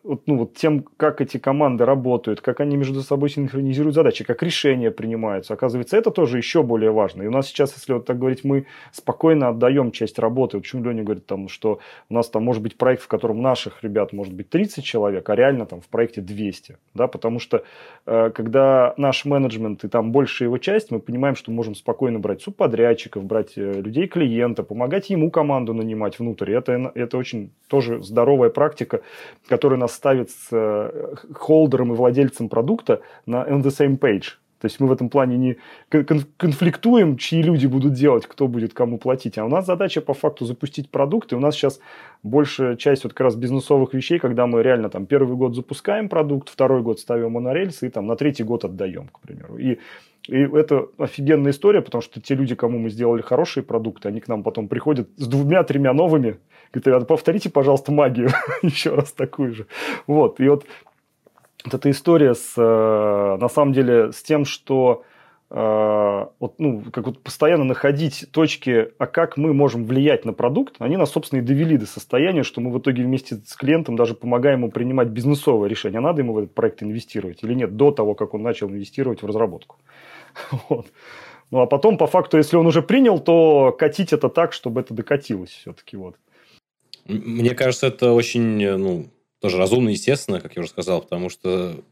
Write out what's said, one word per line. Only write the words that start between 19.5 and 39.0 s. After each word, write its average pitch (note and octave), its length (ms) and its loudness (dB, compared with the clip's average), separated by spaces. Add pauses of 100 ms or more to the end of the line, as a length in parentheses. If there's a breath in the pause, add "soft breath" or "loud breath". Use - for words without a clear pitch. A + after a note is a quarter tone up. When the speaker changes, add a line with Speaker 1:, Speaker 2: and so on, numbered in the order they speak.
Speaker 1:
и G2+ 40 -8
там A2+ 240 0
большая C3 360 0
его B2 100 -2
часть, G#3+ 320 -2
мы A2+ 100 -4
понимаем, C3 340 -2
что - 160 -12
мы A2+ 60 -6
можем A2 180 -6
спокойно A#2 440 -4
брать G2+ 240 -4
субподрядчиков, A#2 840 0
брать, G#2+ 320 -4
э, G2 240 -4
людей A#2 260 -4
клиента, A#2+ 580 0
помогать B2+ 440 -4
ему E3+ 220 0
команду C#3 420 0
нанимать A2 460 -4
внутрь. G#2+ 320 -6
И G#2+ 40 0
это, B2 400 -2
это A#2+ 220 -6
очень A#2+ 360 -8 (160)
тоже A#2+ 340 -2
здоровая A#2 480 4
практика, - 500 -2 (480 loud breath)
которая C3 300 2
нас A#2+ 160 -2
ставит C3 360 0
с, - 220 -20
э, G#2+ 600 -4 (200)
холдером C3+ 580 4
и A2+ 40 -2
владельцем B2 520 2
продукта B2+ 520 0 (260 loud breath)
на A#2+ 180 -4
on C#3+ 180 0
the C#3 80 2
same C#3 280 2
page. G#2 340 0 (280)
То A2 60 -4
есть - 140 -6
мы C#3 60 4
в C3 60 4
этом B2 180 -2
плане B2+ 260 2
не B2+ 200 0 (340 loud breath)
кон-, D3 140 4
кон-, C#3+ 200 0 (140)
конфликтуем, E3+ 800 2
чьи E3 260 -2
люди D3+ 240 2
будут C3+ 260 2
делать, B2+ 340 2
кто C3+ 220 -2
будет A2+ 240 -4
кому A#2 260 -2
платить. B2 400 -4